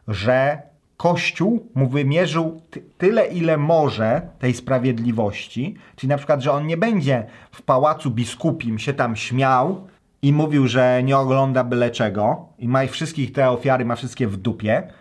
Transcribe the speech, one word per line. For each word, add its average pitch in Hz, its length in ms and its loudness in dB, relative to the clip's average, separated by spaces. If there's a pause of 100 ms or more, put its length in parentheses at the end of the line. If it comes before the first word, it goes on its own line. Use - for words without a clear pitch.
że 127 540 0 (340)
Kościół 175 800 0
mu 131 140 2
wymierzył 156 720 0 (100)
ty-, - 120 -16 (160)
tyle, 208 280 2
ile 165 300 0
może 143 680 2 (160)
tej 127 160 0
sprawiedliwości, 120 1200 -2 (200)
czyli 135 120 -4
na 143 80 2
przykład, 143 260 0
że 147 100 0
on 147 140 -2
nie 165 100 -2
będzie 147 500 0 (240)
w - 120 -20
pałacu 147 480 2
biskupim 117 680 -4
się 139 140 -4
tam 123 240 -2
śmiał 131 680 0 (360)
i 143 100 4
mówił, 147 360 2
że 127 360 4
nie 135 140 4
ogląda 131 460 2
byle 120 260 0
czego 110 580 -2 (100)
i 120 100 -6
ma 131 160 2
ich 123 60 -4
wszystkich, 147 420 -6
te 131 180 2
ofiary 127 340 0
ma 120 120 -4
wszystkie 123 300 -4
w 98 100 -4
dupie, 107 520 -2 (120)